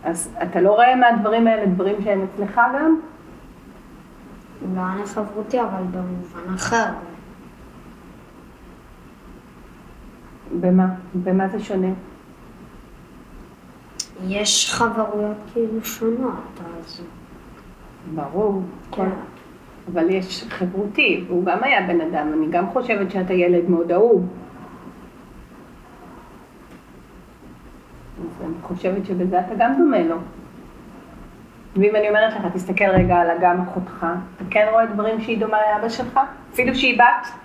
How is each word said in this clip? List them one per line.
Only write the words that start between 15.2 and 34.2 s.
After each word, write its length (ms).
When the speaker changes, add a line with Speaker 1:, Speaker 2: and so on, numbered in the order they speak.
Speaker 2:
כאילו 320
שונות, 760
אז 220
Speaker 1:
ברור, 460
Speaker 2:
כן. 40
Speaker 1:
כל... 200
אבל 160
יש 400
חברותי, 800
והוא 180
גם 180
היה 240
בן 140
אדם, 320
אני 160
גם 180
חושבת 440
שאתה 220
ילד 360
מאוד 220
אהוב. 360
אז 240
אני 160
חושבת 440
שבזה 340
אתה 180
גם 200
דומה 260
לו. 120
ואם 200
אני 140
אומרת 240
לך, 200
"תסתכל 320
רגע 300
על 140
אגם 320
אחותך", 440